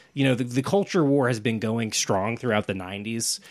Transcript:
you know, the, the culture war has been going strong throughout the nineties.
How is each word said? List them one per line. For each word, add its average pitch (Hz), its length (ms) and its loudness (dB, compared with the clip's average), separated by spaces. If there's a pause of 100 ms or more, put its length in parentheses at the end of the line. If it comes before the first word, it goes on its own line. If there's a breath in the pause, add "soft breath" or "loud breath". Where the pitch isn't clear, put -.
(120)
you 139 100 -2
know, 131 140 4
the, 127 80 -2
the 123 180 0
culture 190 420 2
war 139 220 4
has 120 140 0
been 113 180 0
going 110 320 -2
strong 104 460 0
throughout 107 320 0
the 98 60 -2
nineties. 101 640 -6 (100)